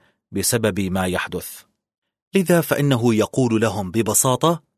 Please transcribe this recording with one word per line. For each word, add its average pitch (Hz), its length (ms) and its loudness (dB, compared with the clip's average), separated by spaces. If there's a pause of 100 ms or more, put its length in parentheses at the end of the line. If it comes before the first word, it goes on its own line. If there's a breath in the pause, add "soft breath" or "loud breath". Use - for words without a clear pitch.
(320)
بسبب 101 480 -2
ما 92 260 -2
يحدث. 87 440 -6 (840)
لذا 175 260 2
فإنه 123 540 2
يقول 110 460 2
لهم 101 300 -2
ببساطة: 127 720 0 (160)